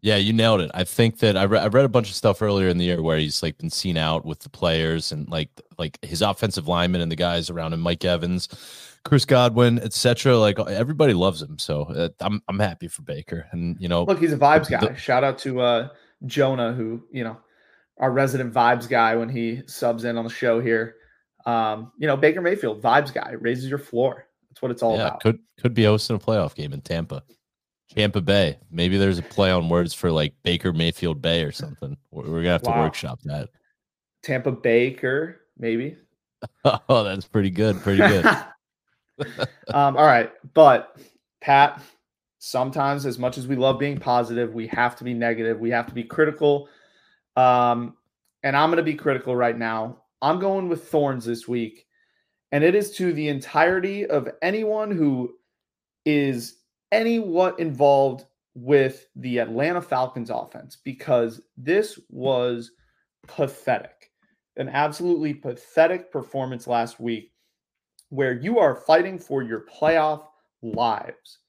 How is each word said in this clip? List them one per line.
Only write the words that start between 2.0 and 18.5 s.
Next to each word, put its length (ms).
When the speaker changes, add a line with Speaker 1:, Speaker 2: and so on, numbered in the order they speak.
Speaker 1:
of 60
stuff 260
earlier 260
in 120
the 60
year 160
where 180
he's, 240
like, 160
been 100
seen 260
out 300
with 140
the 100
players 640
and, 180
like, 200
like, 260
his 200
offensive 440
linemen 340
and 100
the 40
guys 360
around 220
him, 60
Mike 240
Evans, 460
Chris 200
Godwin, 540
et 140
cetera. 440
Like, 220
everybody 540
loves 280
him. 180
So, 240
uh, 260
I'm, 260
I'm 120
happy 280
for 140
Baker. 500
And, 280
you 80
know, 160
Speaker 2:
Look, 160
he's 140
a 40
vibes 320
Speaker 1:
the 80
Speaker 2:
guy. 180
Shout 280
out 160
to, 200
uh, 300
Jonah, 480
who, 380
you 120
know, 140
our 140
resident 420